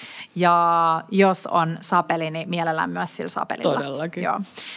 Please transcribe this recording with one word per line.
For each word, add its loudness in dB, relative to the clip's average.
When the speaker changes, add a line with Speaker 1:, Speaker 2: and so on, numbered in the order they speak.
Speaker 1:
Ja 4
jos 4
on 0
sapeli, 0
niin -8
mielellään -2
myös -2
sillä -8
sapelilla. -2
Speaker 2:
Todellakin. -6
Speaker 1:
Joo. -2